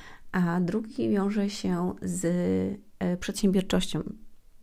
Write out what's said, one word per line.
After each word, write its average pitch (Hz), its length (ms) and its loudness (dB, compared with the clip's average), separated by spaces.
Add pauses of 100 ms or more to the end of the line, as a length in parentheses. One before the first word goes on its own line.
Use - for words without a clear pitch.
(320)
a 175 280 2
drugi 220 500 0
wiąże 202 400 2
się 180 520 0
z, 180 240 -4 (720)
e, 180 180 0
przedsiębiorczością, 185 840 2 (600)